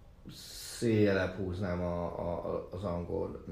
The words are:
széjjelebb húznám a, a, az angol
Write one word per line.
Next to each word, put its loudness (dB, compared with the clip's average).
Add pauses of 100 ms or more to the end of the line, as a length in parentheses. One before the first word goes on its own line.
(760)
széjjelebb 6
húznám -2
a, 0
a, -2
az -6
angol -2